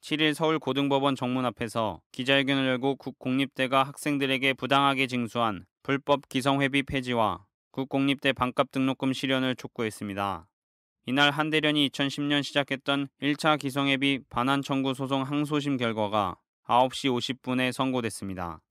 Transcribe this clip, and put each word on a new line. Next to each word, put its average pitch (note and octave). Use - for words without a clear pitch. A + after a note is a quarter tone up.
칠 D#3
일 D3+
서울고등법원 C#3+
정문 B2+
앞에서 A2+
기자회견을 C3+
열고 C3
국공립대가 C3
학생들에게 C3+
부당하게 C3+
징수한 A#2
불법 C#3
기성회비 C#3
폐지와 B2
국공립대 C3+
반값 B2+
등록금 C3+
실현을 C3
촉구했습니다. G2+
이날 C#3+
한대련이 D3+
이천십 C#3
년 C#3+
시작했던 C#3
일 C#3+
차 D#3
기성회비 C#3
반환 C3+
청구 C3+
소송 C3+
항소심 C#3+
결과가 G#2+
아홉 B2+
시 -
오십 B2+
분에 B2+
선고됐습니다. G2+